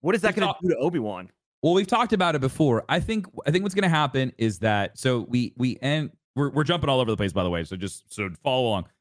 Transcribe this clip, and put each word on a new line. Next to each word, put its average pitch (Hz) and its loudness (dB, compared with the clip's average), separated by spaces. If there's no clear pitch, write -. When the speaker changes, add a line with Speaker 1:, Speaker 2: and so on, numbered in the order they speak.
Speaker 1:
what 185 0
is 185 0
that 208 2
Speaker 2:
We've 190 -2
Speaker 1:
gonna 190 0
Speaker 2:
talked 185 -6
Speaker 1:
do 180 0
to 151 0
Obi-Wan? 113 -4
Speaker 2:
Well, 165 2
we've 196 2
talked 233 0
about 180 2
it 143 0
before. 131 2
I 160 2
think, 214 -4
I 143 2
think 180 4
what's 196 -2
gonna 196 2
happen 139 0
is 110 0
that, 104 0
so 123 0
we, 123 0
we 123 -2
end, 143 -2
we're, 139 0
we're 147 0
jumping 156 0
all 131 4
over 113 2
the 104 0
place, 95 0
by 92 0
the 90 2
way. 85 -2
So 92 -8
just, 90 -10
so 101 -6
follow 127 0
along. 98 -2